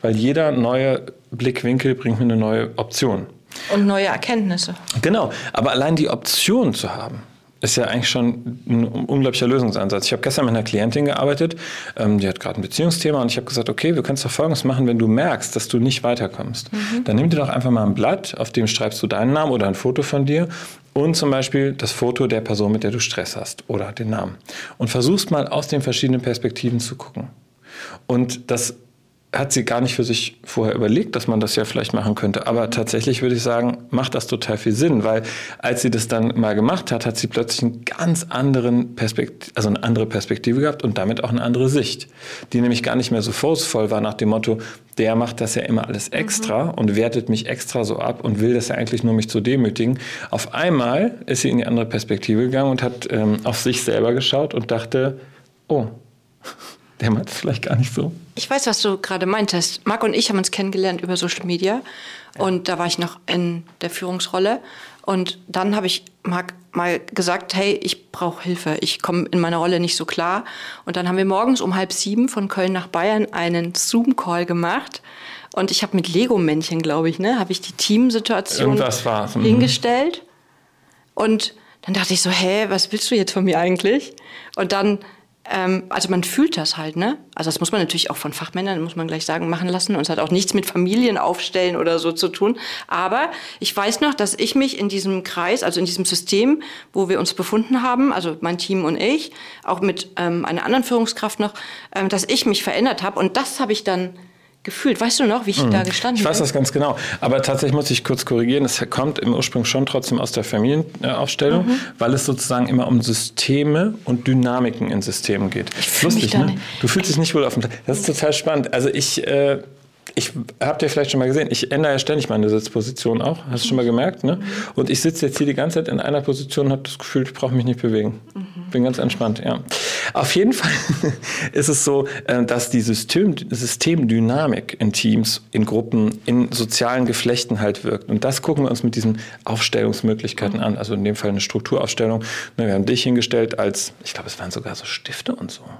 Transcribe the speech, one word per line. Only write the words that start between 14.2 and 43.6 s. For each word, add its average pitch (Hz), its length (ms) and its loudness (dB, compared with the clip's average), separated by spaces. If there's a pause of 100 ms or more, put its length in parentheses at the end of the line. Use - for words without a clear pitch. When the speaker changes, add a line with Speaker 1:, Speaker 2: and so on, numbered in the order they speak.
Speaker 1:
doch 123 80 -2
Folgendes 156 340 0
machen, 131 220 2
wenn 120 140 4
du 113 80 6
merkst, 127 480 2
dass 110 120 -2
du 120 120 2
nicht 131 240 2
weiterkommst, 120 680 -2
Speaker 2:
Mhm. 214 340 -2
Speaker 1:
dann 107 100 2
nimm 160 160 4
dir 160 60 4
doch 139 120 0
einfach 123 220 0
mal 113 120 4
ein 101 120 2
Blatt, 170 420 0
auf - 140 -4
dem 113 160 2
schreibst 110 340 -2
du 104 60 -2
deinen 113 260 2
Namen 151 180 2
oder 120 140 2
ein 98 80 2
Foto 127 300 0
von 139 240 0
dir 160 200 2 (460)
und 160 220 4
zum 151 160 2
Beispiel 135 420 2
das 123 180 -4
Foto 123 360 0
der 110 140 2
Person, 104 300 0
mit 110 120 0
der 104 80 0
du 120 80 -4
Stress - 360 -4
hast - 320 -10
oder 101 240 -4
den 110 200 -4
Namen 95 240 -4 (420)
und 117 120 -2
versuchst 151 420 2
mal 147 160 2
aus 143 200 -2
den 143 140 0
verschiedenen 127 400 2
Perspektiven 120 580 -2
zu 131 160 -6
gucken. - 340 -10 (760)
Und 123 460 0
das 113 240 -2 (600)
hat 135 160 -2
sie 120 140 0
gar 120 160 0
nicht 127 120 0
für 120 120 0
sich - 400 -2
vorher 110 280 0
überlegt, 120 420 2
dass 120 120 -2
man 110 140 2
das 107 160 0
ja 113 80 2
vielleicht 113 280 -4
machen 104 220 0
könnte. 104 320 -2
Aber 117 220 0
tatsächlich 113 520 0
würde 123 140 2
ich 117 80 -2
sagen, 120 360 0 (120)
macht 127 240 0
das 117 100 -2
total 113 320 -2
viel 113 140 0
Sinn, 123 320 4
weil 110 180 2 (380)
als 127 220 0
sie 123 100 2
das 113 160 0
dann 117 320 0
mal 107 160 2
gemacht 139 380 2
hat, 117 120 -2
hat 113 120 -2
sie 117 100 -2
plötzlich - 340 -2
einen 117 240 -2
ganz 170 440 0
anderen 123 680 2
Perspekt-, - 580 -4
also 107 140 0
eine 104 160 0
andere 110 220 2
Perspektive 113 560 0
gehabt 147 200 0
und 107 160 0
damit 104 280 0
auch 110 40 -4
eine 120 120 0
andere 123 260 2
Sicht, 135 400 0 (460)
die 120 80 4
nämlich 120 220 2
gar 120 120 0
nicht 123 160 0
mehr 113 100 2
so 113 120 -2
vorwurfsvoll 135 580 0